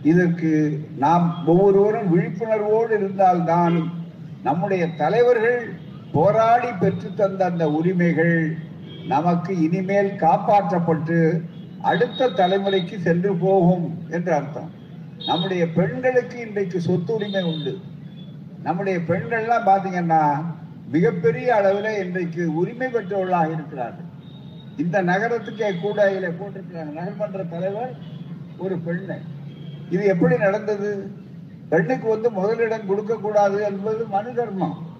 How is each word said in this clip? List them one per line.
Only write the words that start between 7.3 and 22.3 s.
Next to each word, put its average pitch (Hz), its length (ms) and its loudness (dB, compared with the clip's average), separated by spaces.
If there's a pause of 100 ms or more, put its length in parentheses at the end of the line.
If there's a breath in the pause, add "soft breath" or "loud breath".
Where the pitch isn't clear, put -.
அந்த 170 260 0
உரிமைகள் 170 680 2 (680)
நமக்கு 170 520 0
இனிமேல் 190 580 2
காப்பாற்றப்பட்டு 170 1000 2 (640)
அடுத்த 240 480 2
தலைமுறைக்கு 190 680 0
சென்று 175 380 2
போகும் 180 480 4 (240)
என்று 170 240 -2
அர்த்தம். 135 380 -4 (500)
நம்முடைய 180 500 0
பெண்களுக்கு 247 680 0
இன்றைக்கு 202 420 -4
சொத்து 180 320 0
உரிமை 202 300 -2
உண்டு. 151 300 -4 (880)
நம்முடைய 185 420 -2
பெண்கள்லாம் 220 680 0
பாத்தீங்கன்னா 180 540 4 (680)
மிகப்பெரிய 220 640 2
அளவுல 208 440 2
இன்றைக்கு 175 460 -4 (120)